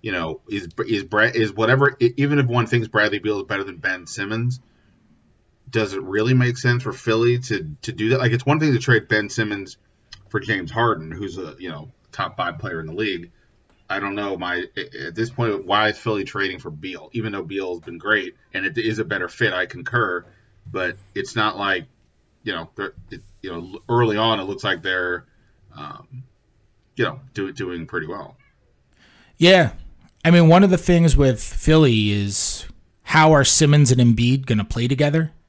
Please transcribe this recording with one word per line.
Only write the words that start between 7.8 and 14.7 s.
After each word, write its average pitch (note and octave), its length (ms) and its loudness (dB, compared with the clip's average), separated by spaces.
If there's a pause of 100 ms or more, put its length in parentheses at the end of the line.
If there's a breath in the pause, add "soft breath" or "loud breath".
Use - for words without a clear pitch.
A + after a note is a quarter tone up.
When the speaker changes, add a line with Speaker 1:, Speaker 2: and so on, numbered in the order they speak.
Speaker 1:
to - 100 -10
do G#2+ 180 -2
that? C3 100 2
Like, B2 120 0
it's A#2+ 140 -2
one D3+ 140 0
thing D3+ 140 2
to A2+ 40 0
trade A2+ 300 0
Ben G#2+ 200 0
Simmons G2+ 480 -6 (520)
for A2 100 -6
James F#2+ 320 -6
Harden, G#2 400 -2
who's F2+ 260 -10
a, F2+ 220 -12
you F2+ 120 -12
know, D2+ 200 -14 (220)
top F#2+ 240 -8
five F2 220 -6
player F2 200 -10
in D#2+ 80 -10
the D#2+ 80 -14
league. F#2 380 -6 (560)
I G2 120 -6
don't G2 140 -8
know, G2+ 220 -6
my, F2+ 300 -6 (100)